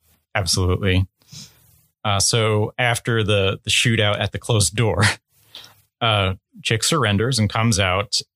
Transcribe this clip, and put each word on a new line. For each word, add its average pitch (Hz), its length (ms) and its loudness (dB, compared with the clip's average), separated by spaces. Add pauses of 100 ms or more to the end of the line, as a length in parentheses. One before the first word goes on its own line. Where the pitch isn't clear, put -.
(340)
absolutely. 92 720 0 (1000)
Uh, 101 160 0
so 107 580 0
after 117 460 0
the, 98 400 0
the 107 60 -6
shootout 107 500 0
at 101 100 -2
the - 80 -10
closed 107 380 0
door, 107 260 2 (500)
<laughs> - 480 -20
uh, 101 340 2 (280)
Chick - 220 -2
surrenders 117 560 0
and 104 100 2
comes 113 300 0
out, 95 400 -2 (160)